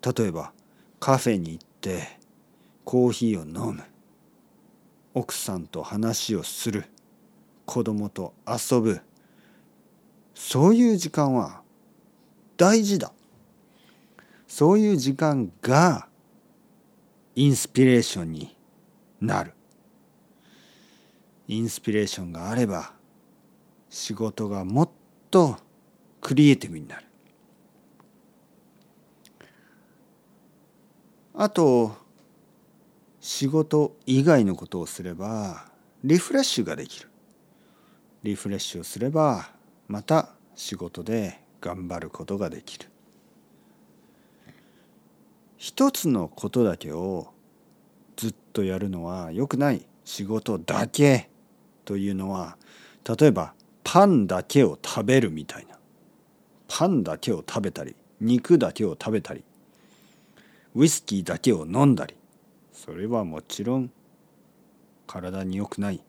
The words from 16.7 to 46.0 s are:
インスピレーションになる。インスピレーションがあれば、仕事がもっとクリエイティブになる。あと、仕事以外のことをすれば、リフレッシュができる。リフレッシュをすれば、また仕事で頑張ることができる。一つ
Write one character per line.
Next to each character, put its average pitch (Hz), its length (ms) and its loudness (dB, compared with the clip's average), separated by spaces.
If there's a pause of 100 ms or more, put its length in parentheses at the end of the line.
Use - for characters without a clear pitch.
イ 139 120 4
ン 135 100 4
ス - 140 -6
ピ 131 160 6
レ 127 120 8
ー 113 40 4
シ - 160 -6
ョ 90 40 -6
ン 82 100 -8
に 78 240 -14 (600)
な 101 240 -2
る。 85 120 -12 (1900)
イ 110 100 -4
ン 113 120 -2
ス - 100 -12
ピ 113 120 -4
レ 107 100 2
ー 101 40 0
シ - 140 -8
ョ 92 40 -8
ン 85 80 -10
が 82 180 -10
あ 113 40 -6
れ 123 120 0
ば、 87 260 -6 (960)
仕 - 240 -10
事 107 360 -6
が 98 160 -6
も 113 180 2
っ - 80 2 (400)
と 156 260 6 (640)
ク - 140 -2
リ 147 160 8
エ - 20 10
イ - 60 6
テ - 100 -12
ィ - 20 -12
ブ 82 80 -12
に 73 80 -14
な - 100 -18
る。 - 100 -20 (4000)
あ 208 140 2
と、 123 480 4 (1200)
仕 - 260 -6
事 151 580 2
以 131 180 2
外 143 220 6
の 95 100 0
こ - 120 -14
と 92 140 -8
を 80 60 -6
す - 160 -14
れ 87 120 -10
ば、 101 500 -10 (400)
リ 151 140 6
フ - 160 -4
レ 269 60 4
ッ - 20 2
シ - 180 -2
ュ 104 40 0
が 82 120 -6
で - 100 -12
き - 140 -18
る。 - 80 -20 (1120)
リ 104 120 -4
フ 98 160 -8
レ 98 60 -6
ッ - 20 -6
シ - 180 -10
ュ 87 60 -12
を - 20 -14
す - 140 -14
れ 117 100 -2
ば、 147 480 0 (320)
ま 104 140 -8
た - 280 0 (240)
仕 - 200 -12
事 87 300 -12
で 107 360 -6 (200)
頑 90 260 -10
張 87 140 -8
る - 100 -14
こ - 140 -16
と 98 140 -6
が 92 120 -4
で 78 120 -16
き - 160 -18
る。 - 100 -20 (2750)
一 - 340 0
つ 214 180 -4